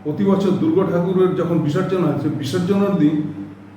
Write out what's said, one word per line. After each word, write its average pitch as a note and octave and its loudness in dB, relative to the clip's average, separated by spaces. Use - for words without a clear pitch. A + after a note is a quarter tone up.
প্রতি D3+ -2
বছর G3 2
দুর্গা E3 2
ঠাকুরের F3+ 2
যখন E3 0
বিসর্জন F3+ 0
হয়, C#3 0
সেই D3 -2
বিসর্জনের F#3 0
দিন D3+ 0